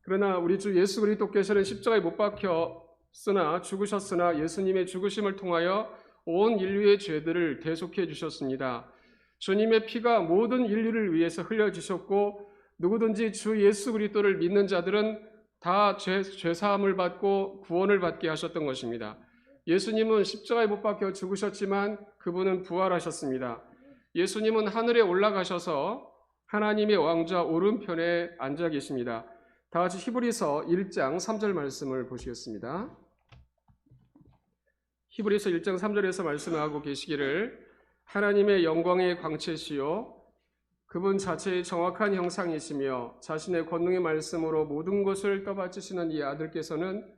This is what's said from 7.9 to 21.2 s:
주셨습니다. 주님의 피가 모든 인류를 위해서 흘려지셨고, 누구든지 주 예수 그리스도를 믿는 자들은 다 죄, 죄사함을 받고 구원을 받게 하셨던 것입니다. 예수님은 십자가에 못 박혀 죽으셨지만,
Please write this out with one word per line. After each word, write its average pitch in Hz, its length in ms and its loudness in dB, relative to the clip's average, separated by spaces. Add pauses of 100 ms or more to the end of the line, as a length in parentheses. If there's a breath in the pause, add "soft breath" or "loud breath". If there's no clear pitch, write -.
주셨습니다. 135 840 -6 (480 soft breath)
주님의 220 460 4
피가 233 340 2
모든 220 460 2
인류를 220 480 0
위해서 165 300 0
흘려지셨고, 202 1080 -2 (260 loud breath)
누구든지 214 540 0
주 208 340 0
예수 214 280 4
그리스도를 208 440 2
믿는 190 300 4
자들은 202 600 0 (340)
다 196 360 4
죄, 190 260 -2
죄사함을 196 720 0
받고 196 680 0
구원을 190 380 2
받게 170 300 -2
하셨던 156 360 -4
것입니다. 117 520 -6 (500 soft breath)
예수님은 214 560 2
십자가에 226 440 0
못 208 140 -2
박혀 208 300 -2
죽으셨지만, 196 880 -4 (180)